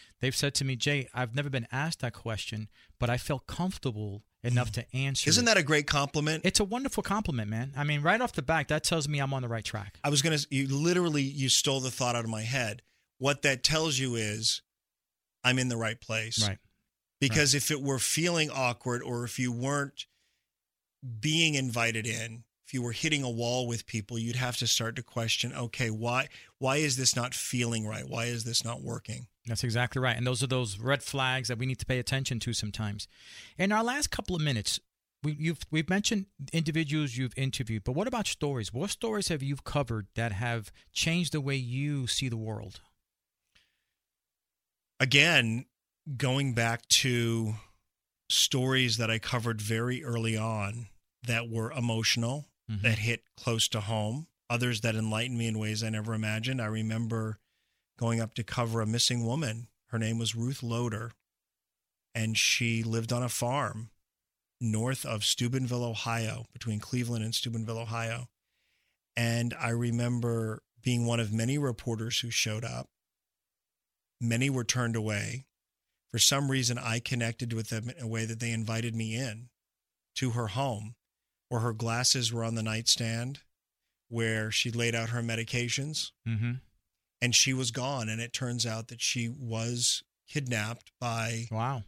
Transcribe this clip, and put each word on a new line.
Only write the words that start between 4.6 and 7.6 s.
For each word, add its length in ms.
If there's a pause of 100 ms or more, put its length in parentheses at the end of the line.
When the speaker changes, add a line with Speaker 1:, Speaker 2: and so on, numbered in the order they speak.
Speaker 2:
Mm. 20
Speaker 1:
to 220
answer 340
Speaker 2:
Isn't 140
Speaker 1:
it." 20
Speaker 2:
that 100
a 60
great 240
compliment? 580
Speaker 1:
It's 160
a 40
wonderful 400
compliment, 440
man. 280